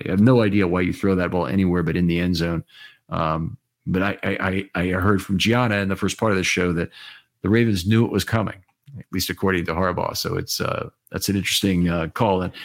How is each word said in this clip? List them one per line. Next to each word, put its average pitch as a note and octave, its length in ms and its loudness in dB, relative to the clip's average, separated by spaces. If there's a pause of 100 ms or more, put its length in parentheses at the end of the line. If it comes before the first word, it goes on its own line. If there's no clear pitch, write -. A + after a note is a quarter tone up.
have F#2 140 2
no B2 220 8
idea G2+ 260 2
why F2+ 140 2
you F2+ 100 0
throw F#2+ 240 0
that F2+ 160 0
ball F2 140 0
anywhere F2+ 360 2
but D#2+ 140 -2
in F2+ 100 2
the E2+ 140 2
end F2+ 160 0
zone. E2 260 -2 (460)
Um, E2 500 -4 (280)
but F2+ 160 0
I, G2+ 200 -2
I, F#2+ 520 -4
I, - 80 0
I F2+ 80 0
heard F#2 300 2
from F#2+ 160 -2
Gianna A2 420 2
in G2 100 -2
the F#2+ 80 -2
first F#2+ 200 -2
part A2 140 0
of F#2+ 80 2
the F2+ 60 0
show F2+ 280 0
that F2 180 -4 (520)
the F2+ 60 -2
Ravens G#2 400 2
knew A2+ 160 4
it - 80 -2
was G2 100 0
coming, - 400 -4 (340)
at D#2+ 140 -16
least F#2 200 -4
according F2+ 340 0
to E2 100 -4
Harbaugh. F2+ 420 -2
So - 200 -4
it's, - 240 -6
uh, - 300 -6 (200)
that's - 180 -6
an G2 60 2
interesting, F#2 540 0
uh, E2+ 260 -2
call. F#2+ 280 2
And F2+ 100 -6 (120)